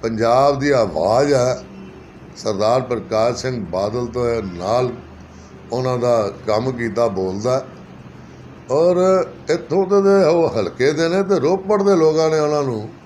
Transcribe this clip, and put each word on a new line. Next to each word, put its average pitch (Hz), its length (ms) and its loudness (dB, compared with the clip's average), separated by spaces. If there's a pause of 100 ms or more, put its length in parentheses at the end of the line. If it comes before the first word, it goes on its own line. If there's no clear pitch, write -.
ਪੰਜਾਬ 120 580 2
ਦੀ 143 100 0
ਆਵਾਜ਼ 113 640 2
ਹੈ। 127 300 0 (720)
ਸਰਦਾਰ 107 440 0
ਪ੍ਰਕਾਸ਼ 113 560 -2
ਸਿੰਘ 123 280 -6
ਬਾਦਲ 104 400 -4
ਤੋਂ 120 240 -4
ਇਹ 117 140 -4
ਨਾਲ 101 480 -2 (800)
ਉਹਨਾਂ 127 260 -2
ਦਾ 117 340 0 (160)
ਕੰਮ 113 240 0
ਕੀਤਾ 117 360 -2
ਬੋਲਦਾ 101 580 -2 (1040)
ਔਰ 180 540 2 (240)
ਇੱਥੋਂ 180 380 0
ਦੇ, 196 140 2
ਦੇ 196 240 4
ਉਹ 156 340 2
ਹਲਕੇ 123 320 0
ਦੇ 165 180 0
ਨੇ 190 140 0
ਤੇ 185 160 0
ਰੋਪੜ 190 440 0
ਦੇ 196 120 4
ਲੋਕਾਂ 160 340 4
ਨੇ 156 100 2
ਉਹਨਾਂ 147 240 0
ਨੂੰ 113 260 -4 (160)